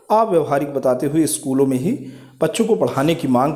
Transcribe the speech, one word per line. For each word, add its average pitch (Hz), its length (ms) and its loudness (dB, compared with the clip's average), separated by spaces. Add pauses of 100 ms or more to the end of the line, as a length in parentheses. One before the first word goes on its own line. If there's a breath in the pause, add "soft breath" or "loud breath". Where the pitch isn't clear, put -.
(100)
अव्यवहारिक 147 640 2
बताते 131 320 0
हुए 151 200 0
स्कूलों 135 400 0
में 135 100 0
ही 175 300 -4 (340 loud breath)
बच्चों 160 240 0
को 214 120 2
पढ़ाने 135 380 0
की 143 140 -4
मांग 131 260 2